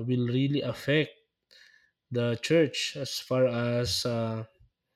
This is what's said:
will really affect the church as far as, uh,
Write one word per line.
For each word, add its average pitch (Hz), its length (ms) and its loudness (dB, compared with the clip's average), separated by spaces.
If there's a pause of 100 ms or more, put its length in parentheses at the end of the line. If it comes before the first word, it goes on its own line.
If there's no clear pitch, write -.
will 123 240 0
really 139 320 2
affect 139 560 0 (960)
the 120 320 0
church 156 560 2
as - 200 -8
far 127 280 2
as, 120 560 0
uh, 113 400 -2 (520)